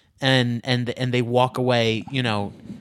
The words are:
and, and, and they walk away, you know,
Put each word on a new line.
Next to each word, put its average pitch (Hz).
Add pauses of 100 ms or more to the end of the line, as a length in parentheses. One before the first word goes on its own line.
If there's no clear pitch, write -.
(200)
and, 127
and, 123
and 123
they 123
walk 123
away, 117
you 135
know, 104 (280)